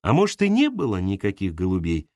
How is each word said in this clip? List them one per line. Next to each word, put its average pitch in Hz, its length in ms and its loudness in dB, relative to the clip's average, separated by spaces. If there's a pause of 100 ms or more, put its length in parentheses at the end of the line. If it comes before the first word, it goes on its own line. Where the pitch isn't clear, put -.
А 101 120 0
может, 202 280 2
и 202 80 2
не 269 200 2
было 135 320 -2
никаких 95 520 -4
голубей? 85 640 -2